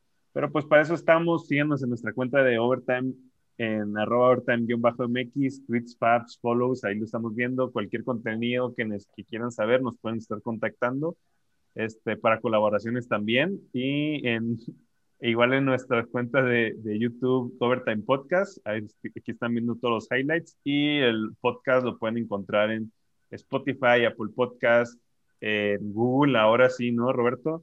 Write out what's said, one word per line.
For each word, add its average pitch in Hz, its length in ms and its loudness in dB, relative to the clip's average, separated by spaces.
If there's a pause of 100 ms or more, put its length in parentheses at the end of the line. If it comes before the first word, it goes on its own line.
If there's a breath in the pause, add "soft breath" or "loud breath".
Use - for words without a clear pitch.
(320)
Pero, 143 180 -4
pues, 147 140 -2
para 151 180 6
eso 156 120 -2
estamos, 165 520 2
síganos 143 360 0
en 123 80 -2
nuestra 117 240 -6
cuenta 131 280 2
de 123 160 4
Overtime 127 540 0 (460)
en 107 400 -4
arroba 117 300 4
overtime 120 380 2
guion 120 140 -2
bajo 117 240 0
M 120 160 -2
X, 131 460 -4
tweets, 117 300 -4
paps, 120 440 2
follows, 123 440 0
ahí 101 100 -2
lo 107 100 -4
estamos 113 300 -6
viendo. 127 380 -2
Cualquier 117 320 -6
contenido 120 720 -2
que 120 120 -4
nes-, 104 300 -8
que 101 80 -14
quieran 117 260 -8
saber, 127 320 2
nos 120 160 -4
pueden 113 200 -6
estar 110 240 -8
contactando, 123 760 -4 (580)
este, 110 420 -6
para 110 240 0
colaboraciones 110 680 0
también. 123 520 0 (120)
Y 143 560 -4
en, 117 300 -2 (640)
igual 120 340 2
en 135 100 2
nuestra 127 420 0
cuenta 123 340 -2
de, 120 360 0
de 107 240 -6
YouTube, 123 580 -2
Overtime 120 480 -2
Podcast, 175 580 -2
ahí 107 200 -6
est-, - 340 -14
aquí 127 140 -10
están 117 220 -4
viendo 117 200 -2
todos 117 340 -2
los - 80 -
highlights. 156 460 -2
Y 147 360 0
el 113 320 2 (100)
podcast 127 440 0
lo 117 140 -4
pueden 113 200 -4
encontrar 107 520 0
en 110 220 -6 (400)
Spotify, 123 720 2
Apple 110 300 -4
Podcast, 120 640 2 (400)
en 104 520 -2
Google, 123 460 2
ahora 117 320 6
sí, 120 220 -2
¿no, 120 200 0
Roberto? 127 500 -2